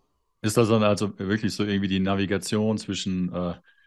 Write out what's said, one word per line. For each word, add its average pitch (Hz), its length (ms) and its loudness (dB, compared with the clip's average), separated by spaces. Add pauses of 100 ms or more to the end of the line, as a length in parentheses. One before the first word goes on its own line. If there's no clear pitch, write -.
(420)
ist 110 160 -2
das 117 120 4
dann 110 140 4
also 104 360 0
wirklich 101 340 -2
so 104 100 -2
irgendwie 101 240 0
die 95 120 0
Navigation 98 800 0
zwischen, 92 560 -4
äh, 87 220 -4 (320)